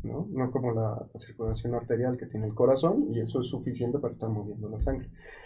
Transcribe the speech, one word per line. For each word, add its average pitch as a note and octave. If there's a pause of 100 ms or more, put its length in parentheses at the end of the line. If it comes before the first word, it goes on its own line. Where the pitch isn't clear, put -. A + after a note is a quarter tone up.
¿no? D#3
No B2+
como B2
la, A2+
la -
circulación A2+
arterial A#2+
que -
tiene A2
el G#2+
corazón, C#3+
y A2+
eso A#2+
es -
suficiente A#2+
para A2+
estar A2
moviendo G#2
la A2
sangre. - (360)